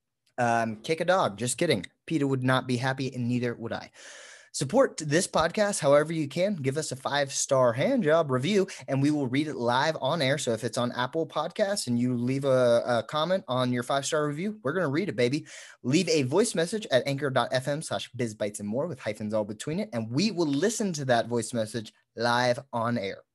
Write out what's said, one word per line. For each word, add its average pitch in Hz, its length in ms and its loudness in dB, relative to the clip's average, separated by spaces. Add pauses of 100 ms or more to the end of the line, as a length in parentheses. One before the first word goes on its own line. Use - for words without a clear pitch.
(380)
Um, 117 400 2
kick 160 240 -4
a 170 40 -4
dog. 160 320 2
Just 123 200 -2
kidding. 147 260 2 (220)
PETA 143 220 0
would 131 160 0
not 131 240 2
be 123 100 0
happy, 131 380 -4
and 120 120 -4
neither 120 280 -2
would 113 180 -8
I. - 160 -8 (680)
Support 170 480 2
this 156 220 2
podcast 180 500 2
however 151 340 4
you 156 160 -2
can. 185 280 -2
Give 135 240 -2
us 151 120 -6
a 135 40 -6
five-star 135 760 2
hand 208 280 0
job 156 300 2
review, 185 360 2 (200)
and 135 160 0
we 147 80 4
will 143 160 0
read 139 200 0
it 147 80 -6
live 127 460 2
on 135 180 0
air. 139 200 2
So 123 120 -2
if 110 120 -2
it's 123 160 -4
on 120 140 0
Apple 131 340 -2
Podcasts 196 580 -2
and 120 140 0
you 123 180 0
leave 131 260 -2
a, 127 440 6
a 120 200 2
comment 175 400 0
on 127 240 0
your 123 120 0
five-star 147 440 -2
review, 185 360 -4
we're 147 100 -2
gonna 180 140 0
read 165 220 -2
it, 101 60 -6
baby. 127 300 0 (380)
Leave 160 260 2
a 156 140 4
voice 185 320 0
message 196 340 -2
at 127 160 4
anchor 139 240 -2
dot 127 220 0
F 131 160 0
M 147 160 -2
slash - 320 -6
biz 117 180 -2
bites 104 260 -4
and 104 80 -6
more 131 200 -2
with 135 120 -10
hyphens 107 320 -6
all 107 140 0
between 147 340 -6
it, 220 140 -6
and 113 160 -4
we 180 220 2
will 165 160 0
listen 185 460 0
to 147 120 -4
that 117 220 4
voice 117 260 -2
message 110 400 -6 (220)
live 120 420 2 (160)
on 117 240 0
air. 95 220 -6 (160)